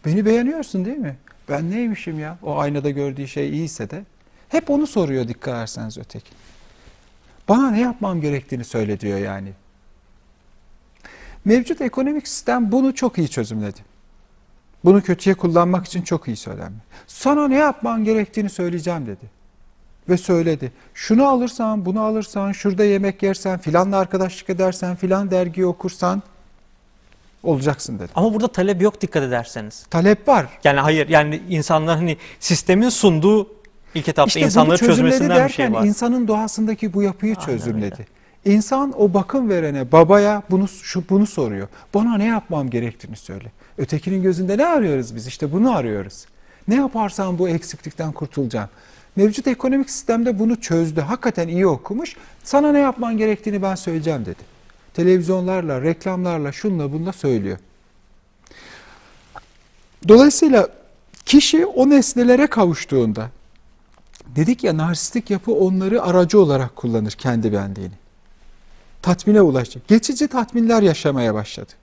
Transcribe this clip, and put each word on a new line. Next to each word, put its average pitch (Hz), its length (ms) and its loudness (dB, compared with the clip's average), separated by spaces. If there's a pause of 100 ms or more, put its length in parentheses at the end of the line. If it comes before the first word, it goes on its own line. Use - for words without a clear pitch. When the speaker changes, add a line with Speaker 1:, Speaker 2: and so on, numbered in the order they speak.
Speaker 1:
Beni 190 200 0
beğeniyorsun 240 580 0
değil 254 140 -8
mi? 151 180 -8 (320)
Ben 156 220 -4
neymişim 202 480 -6
ya?" 156 240 -12
O 147 160 -6
aynada 143 320 -2
gördüğü 139 380 -6
şey 143 220 -6
iyiyse 160 400 -8
de. 190 140 -14 (440)
Hep 320 220 -4
onu 285 160 0
soruyor 139 420 -2
dikkat 123 260 -8
ederseniz 113 440 -10
öteki. - 320 -18 (1200)
"Bana 247 220 4
ne 214 100 0
yapmam 208 400 -4
gerektiğini 139 440 -6
söyle." 107 360 -4
diyor 101 180 -4
yani. 98 340 -8 (1900)
Mevcut 240 360 2
ekonomik 277 480 -4
sistem 240 440 -2
bunu 262 220 2
çok 254 240 -2
iyi 160 100 0
çözümledi. 107 520 -6 (1040)
Bunu 190 180 6
kötüye 190 320 0
kullanmak 175 520 0
için 180 160 -8
çok 170 260 -6
iyi 113 80 -6
söylenme. 98 400 -14 (300)
"Sana 294 420 0
ne 262 80 2
yapman 233 480 0
gerektiğini 214 460 -2
söyleyeceğim." 170 560 -6
dedi. 104 240 -14 (760)
Ve 180 80 2
söyledi. 165 560 -2 (220)
"Şunu 254 340 2
alırsan, 233 560 -2
bunu 185 180 -4
alırsan, 214 500 -4
şurada 202 320 0
yemek 196 380 0
yersen, 190 360 -2
filanla 185 380 0
arkadaşlık 185 540 -2
edersen, 180 460 -2
filan 190 340 0
dergiyi 180 360 0
okursan 180 560 -4 (1200)
olacaksın." 135 560 -4
dedi. 90 160 -12
Speaker 2:
Ama 208 200 0
burada 220 140 -2
talep 185 340 -2
yok 208 180 0
dikkat 170 220 -2
ederseniz. 117 680 -8
Speaker 1:
Talep 196 380 2
var. 214 180 4 (180)
Speaker 2:
Yani 139 160 4
hayır, 151 280 2
yani 151 400 2
insanlar 160 480 0
hani 165 200 -2 (240)
sistemin 185 480 2
sunduğu 202 600 2 (460)
ilk 156 140 -4
etapta 151 200 4
Speaker 1:
İşte 156 120 -2
bunu 170 60 4
Speaker 2:
insanları 165 320 4
çözmesinden - 320 4
Speaker 1:
çözümledi 262 380 4
Speaker 2:
bir 262 40 -4
şey 277 120 -2
Speaker 1:
derken 226 160 0
Speaker 2:
var. 214 60 2
Speaker 1:
insanın 240 420 0
doğasındaki 220 640 -2
bu 202 100 0
yapıyı 202 360 -2
Speaker 2:
Aynen 160 120 -8
öyle. 123 80 -2
Speaker 1:
çözümledi. 107 480 -6 (380)
İnsan 254 580 2
o 196 120 2
bakım 226 340 0
verene, 143 440 0
babaya 202 580 6
bunu, 190 180 2
şu, - 420 -8
bunu 202 160 4
soruyor. 104 420 -4 (260)
"Bana 226 220 0
ne 202 80 0
yapmam 175 460 -2
gerektiğini 113 460 -6
söyle." 98 360 -16 (260)
Ötekinin 180 440 -4
gözünde 185 360 0
ne 294 80 2
arıyoruz 151 500 0
biz? 113 100 -12
İşte 139 260 -8
bunu 220 240 2
arıyoruz. 104 480 -6 (440)
"Ne 208 60 0
yaparsam 208 640 -2
bu 185 100 0
eksiklikten 160 640 -6
kurtulacağım." 123 560 -6 (480)
Mevcut 214 300 0
ekonomik 262 440 -2
sistemde 233 480 -2
bunu 226 220 0
çözdü. 165 400 -2
Hakikaten 175 480 -4
iyi 175 180 0
okumuş. 202 500 -4 (280)
"Sana 294 280 2
ne 285 60 4
yapman 247 380 0
gerektiğini 208 460 -2
ben 190 120 -2
söyleyeceğim." 160 520 -4
dedi. - 160 -10 (520)
Televizyonlarla, 180 880 0
reklamlarla, 165 720 -4
şunla 160 400 -4
bunla 165 200 -6
söylüyor. 101 460 -2 (2500)
Dolayısıyla 262 600 8 (580)
kişi 311 400 4
o 277 240 2
nesnelere 247 560 4
kavuştuğunda, 127 840 0 (960)
dedik 160 380 0
ya, 175 120 0
narsistik 165 540 -4
yapı 202 220 -2
onları 190 500 2
aracı 180 380 4
olarak 139 360 2
kullanır, 113 360 -2
kendi 113 400 -2
benliğini. 98 420 -6 (1080)
Tatmine 208 400 4
ulaşacak. 131 460 0
Geçici 240 400 2
tatminler 233 540 0
yaşamaya 139 520 2
başladı. 107 380 -8 (100)